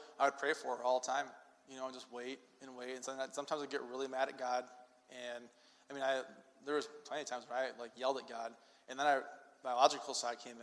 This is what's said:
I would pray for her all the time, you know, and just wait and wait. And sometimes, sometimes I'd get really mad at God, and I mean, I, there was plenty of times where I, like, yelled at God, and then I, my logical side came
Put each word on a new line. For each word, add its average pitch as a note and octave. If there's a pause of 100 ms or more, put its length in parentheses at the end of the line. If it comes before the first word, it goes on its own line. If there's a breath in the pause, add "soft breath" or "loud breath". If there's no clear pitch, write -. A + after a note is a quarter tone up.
(180 loud breath)
I C3+
would C#3
pray C#3+
for C3
her A2+
all B2+
the -
time, C3+ (420)
you C3+
know, C3
and B2+
just B2
wait B2 (220)
and C3+
wait. B2
And B2+
sometimes, C3+
sometimes C#3+
I'd C3+
get C3+
really B2+
mad C3
at C3
God, B2 (460)
and B2 (460 soft breath)
I C#3+
mean, C#3
I, C3 (440)
there D3
was D3 (180)
plenty D3
of C3
times B2
where A#2+
I, A#2+
like, A#2+
yelled C3
at A#2+
God, A2+ (360 soft breath)
and C3
then C#3+
I, C#3 (420)
my B2+
logical C#3
side A#2+
came A#2+